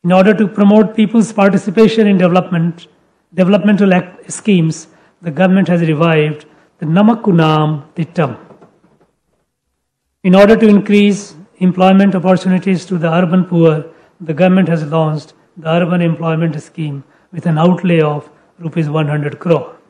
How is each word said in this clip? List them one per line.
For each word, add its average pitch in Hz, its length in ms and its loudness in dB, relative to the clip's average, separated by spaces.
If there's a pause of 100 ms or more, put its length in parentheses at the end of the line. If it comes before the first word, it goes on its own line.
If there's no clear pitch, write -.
In 175 80 0
order 190 220 4
to 208 120 0
promote 208 480 2
people's 214 380 0
participation 208 720 2
in 196 120 2
development, 170 720 -2 (440)
developmental 196 640 2
act-, - 360 -6
schemes, 165 580 -2 (340)
the 170 80 -10
government 185 380 0
has 175 120 0
revived 156 640 -2 (340)
the 175 60 -12
Namakkunam 160 1000 0 (100)
Tittam. 151 440 -6 (1800)
In 185 120 2
order 202 220 6
to 220 120 2
increase 202 680 2 (240)
employment 185 560 2
opportunities 185 720 -2
to 180 140 -8
the 165 120 -4
urban 175 360 0
poor, 160 400 0 (340)
the 160 140 -10
government 185 340 0
has 160 160 -4
launched 156 480 -4 (240)
the 160 120 -12
Urban 175 340 -2
Employment 160 600 -4
Scheme 143 400 -12 (300)
with 170 140 -10
an 156 100 -2
outlay 175 440 0
of 147 280 -4 (300)
rupees 165 320 -6
one 151 180 -4
hundred 147 320 -6
crore. - 360 -4 (140)